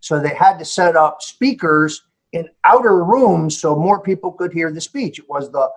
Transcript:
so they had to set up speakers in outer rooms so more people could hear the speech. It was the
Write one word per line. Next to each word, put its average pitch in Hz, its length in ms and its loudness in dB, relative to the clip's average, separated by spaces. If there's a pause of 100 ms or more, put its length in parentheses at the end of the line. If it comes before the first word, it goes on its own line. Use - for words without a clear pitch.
so 151 180 -2
they 147 160 -4
had 185 240 2
to 160 60 -12
set 175 300 0
up 156 280 2
speakers 156 800 -2 (280)
in 160 160 -8 (160)
outer 214 400 4
rooms 180 540 2
so 151 180 0
more 185 260 0
people 185 300 -4
could 175 220 -8
hear 165 180 -4
the 156 80 -10
speech. 214 380 -8
It - 100 -20
was 139 240 -8
the 135 260 0